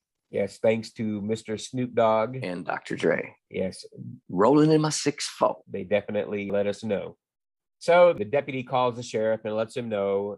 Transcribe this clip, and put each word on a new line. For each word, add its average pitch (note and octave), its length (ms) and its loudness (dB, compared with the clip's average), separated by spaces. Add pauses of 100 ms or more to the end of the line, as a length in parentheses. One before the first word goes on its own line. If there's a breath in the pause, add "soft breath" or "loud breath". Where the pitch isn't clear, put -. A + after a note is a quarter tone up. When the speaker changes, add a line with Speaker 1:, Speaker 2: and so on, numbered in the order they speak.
(300)
Speaker 1:
Yes, G2+ 300 -4
thanks A2+ 340 0
to G#2+ 280 -4
Mister A2 360 -6
Snoop B2 360 -6
Dogg. A2+ 480 2
Speaker 2:
And F2+ 240 -6
Doctor - 300 -6
Dre. - 400 0 (140)
Speaker 1:
Yes. F#2 360 -6 (440)
Speaker 2:
Rolling C#3+ 420 6
in D#3 80 6
my D#3 100 0
six - 380 -4
four. - 300 0 (120)
Speaker 1:
They G2+ 140 -6
definitely G2+ 680 -2
let G2+ 180 0
us G2+ 180 -4
know. F2+ 320 -6 (640)
So F3 340 6
the C#3 100 -6
deputy C3+ 400 -2
calls B2+ 320 0
the B2 80 -8
sheriff A2 400 -2
and G#2+ 140 -4
lets A2+ 180 -4
him A#2+ 140 -6
know, G2+ 480 -2